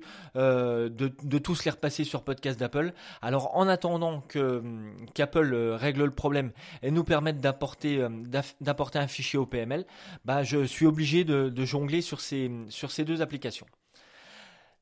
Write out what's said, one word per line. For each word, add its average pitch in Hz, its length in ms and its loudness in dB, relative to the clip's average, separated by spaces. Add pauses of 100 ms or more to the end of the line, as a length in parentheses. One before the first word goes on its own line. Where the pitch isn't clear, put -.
(380)
euh, 123 500 4
de, 127 260 -2 (100)
de 143 140 2
tous 156 280 -2
les 156 60 0
repasser 147 340 -2
sur 143 180 -6
podcast 135 340 -4
d'Apple. 143 360 0 (280)
Alors, 135 360 0
en 190 100 6
attendant 170 540 0
que, 131 380 0
hum, 110 360 -10 (180)
qu'Apple, 147 400 2
euh, 117 220 2
règle 139 300 2
le 139 100 0
problème 143 380 0 (300)
et 131 60 0
nous 160 140 4
permette 151 380 2
d'apporter, 139 560 0
euh, 123 120 2
d'aff-, 120 520 -6
d'apporter 143 380 -2
un 143 80 0
fichier - 300 -4
au 135 80 2
P 127 120 -4
M 117 160 -2
L, 180 120 -2 (380)
bah, 139 200 2
je 139 200 2
suis 135 220 2
obligé 156 400 6
de, 139 240 4
de 127 160 -2
jongler 143 360 0
sur - 200 -6
ces, 135 280 -2 (200)
sur - 220 -8
ces 156 120 -2
deux 160 180 0
applications. 131 460 -6 (1160)